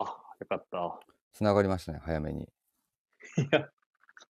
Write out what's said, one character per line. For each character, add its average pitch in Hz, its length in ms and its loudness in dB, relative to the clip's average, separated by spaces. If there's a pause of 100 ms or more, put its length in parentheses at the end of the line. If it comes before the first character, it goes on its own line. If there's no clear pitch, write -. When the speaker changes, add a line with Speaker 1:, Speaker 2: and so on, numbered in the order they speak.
Speaker 1:
あ、 - 400 -10
よ - 80 -12
か 98 80 0
っ - 120 -8
た。 87 300 -4 (340)
Speaker 2:
繋 104 220 4
が 104 80 8
り 98 60 2
ま 95 100 2
し - 60 -12
た 82 80 -8
ね、 73 100 -10
早 82 160 -2
め 76 140 -4
に。 73 100 -6
Speaker 1:
い 69 60 -12 (1040)
や、 143 160 4 (680)